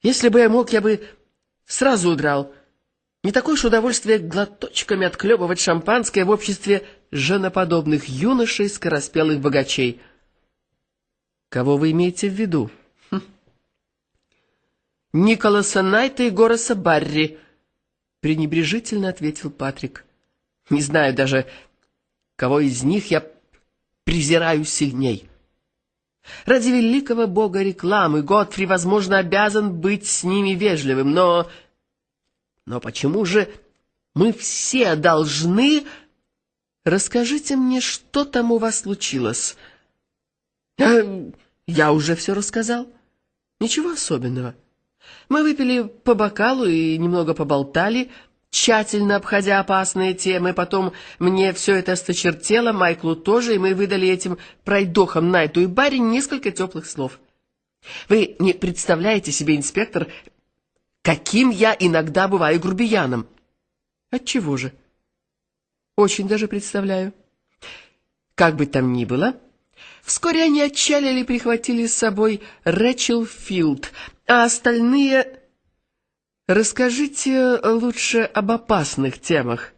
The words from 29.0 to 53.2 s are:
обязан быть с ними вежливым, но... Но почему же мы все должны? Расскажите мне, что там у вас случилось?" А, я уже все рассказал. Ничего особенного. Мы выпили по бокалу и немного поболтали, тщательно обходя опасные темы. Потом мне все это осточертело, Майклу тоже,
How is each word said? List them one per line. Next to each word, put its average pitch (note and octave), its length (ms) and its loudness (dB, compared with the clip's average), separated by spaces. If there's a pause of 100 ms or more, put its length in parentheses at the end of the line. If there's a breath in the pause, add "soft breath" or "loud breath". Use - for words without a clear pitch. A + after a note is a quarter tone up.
обязан G3 640 0
быть G3+ 260 -2
с - 200 -4
ними G3 240 0
вежливым, D3 600 0
но... F3 380 2 (1160 loud breath)
Но A#2+ 160 -8
почему E3 420 -2
же F#3+ 260 0 (640)
мы G#3+ 200 2
все A3+ 600 -2
должны? E3+ 880 2 (1000 loud breath)
Расскажите A#3+ 720 -2
мне, B3+ 240 0
что - 460 -4
там A#3+ 260 0
у A#3 60 2
вас A3+ 220 -2
случилось?" C3+ 760 -6 (1200 soft breath)
А, G#3 520 2 (340)
я D#3 280 2
уже D#3 220 0
все G3 180 -4
рассказал. A#3 540 -4 (760)
Ничего D4+ 300 -2
особенного. B2+ 640 -6 (760 loud breath)
Мы D4+ 140 2
выпили B3+ 400 0
по A3+ 300 0
бокалу G#3+ 520 0
и D#3+ 320 0
немного E3+ 360 0
поболтали, E3 800 -2 (380 loud breath)
тщательно G#3 680 2
обходя G3 440 2
опасные F#3+ 540 0
темы. F3+ 400 -2
Потом F3+ 400 -2 (260 loud breath)
мне F#3+ 340 2
все G3 220 0
это F#3 180 -2
осточертело, F#3 800 0
Майклу E3+ 440 0
тоже, A3+ 400 0